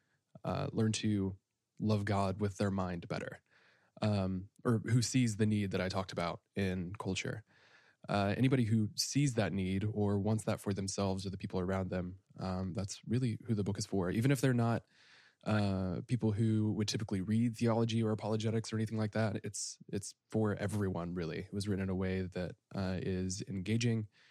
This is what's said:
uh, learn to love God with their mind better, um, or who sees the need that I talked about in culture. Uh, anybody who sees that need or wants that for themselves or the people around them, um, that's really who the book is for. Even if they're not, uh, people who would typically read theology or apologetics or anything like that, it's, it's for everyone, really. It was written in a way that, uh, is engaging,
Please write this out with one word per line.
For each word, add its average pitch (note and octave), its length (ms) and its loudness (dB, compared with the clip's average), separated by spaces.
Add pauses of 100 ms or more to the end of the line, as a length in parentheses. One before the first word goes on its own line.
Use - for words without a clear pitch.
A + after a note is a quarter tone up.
(440)
uh, F#2+ 280 -2
learn A2 220 2
to G2 420 0 (440)
love G#2+ 240 2
God G2 360 0
with G2+ 180 -2
their G2+ 140 2
mind F2+ 360 -4
better, - 340 -6 (600)
um, F#2+ 440 0 (180)
or A#2 220 4
who A#2 180 4
sees A#2 320 2
the G#2+ 100 2
need G#2 260 2
that F#2+ 100 0
I F#2 60 0
talked F#2 240 -2
about E2+ 280 -2 (160)
in F#2 420 -2
culture. F#2+ 460 -4 (680)
Uh, G2+ 260 2
anybody C3 280 4
who G#2+ 320 2
sees C#3 400 0
that G2+ 180 2
need F#2+ 400 0
or G#2 240 2
wants G#2+ 280 0
that A2 160 -2
for G#2 120 -2
themselves G2 540 -2
or - 20 -4
the F#2+ 80 -8
people F#2+ 220 -4
around F#2 320 -2
them, F#2 240 -4 (240)
um, F#2 360 -4
that's G2 320 -6
really A2+ 300 0 (100)
who A#2 60 2
the G2+ 100 0
book G2+ 140 -2
is G#2+ 80 -4
for. F#2 240 0
Even A#2 220 2
if C#3 100 2
they're C3+ 120 4
not, A#2 280 2 (680)
uh, F#2+ 500 2 (100)
people A2 240 0
who G#2+ 400 2
would G2+ 160 0
typically G2+ 340 -2
read A2 340 2
theology A2+ 460 2
or A2 100 2
apologetics A2 640 0
or A2 40 0
anything A2 200 -2
like G#2+ 140 0
that, G#2+ 320 0
it's, - 340 -8 (160)
it's - 220 -6 (160)
for G#2+ 280 2
everyone, F#2 540 0
really. D#2+ 240 -2
It F#2 160 -8
was G2+ 140 -2
written F#2+ 160 0
in F#2+ 60 0
a F#2+ 60 0
way F#2 380 0
that, F2+ 220 -4 (200)
uh, F#2+ 240 -2
is F#2 480 -2
engaging, A2 600 0 (240)